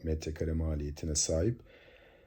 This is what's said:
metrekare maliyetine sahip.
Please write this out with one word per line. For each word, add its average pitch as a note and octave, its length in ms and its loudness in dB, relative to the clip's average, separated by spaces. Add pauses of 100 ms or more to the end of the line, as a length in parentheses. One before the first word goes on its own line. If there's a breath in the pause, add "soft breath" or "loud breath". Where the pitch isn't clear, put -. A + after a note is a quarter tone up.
metrekare D#2+ 500 -2
maliyetine D#2 600 -2
sahip. F2 440 2 (680 soft breath)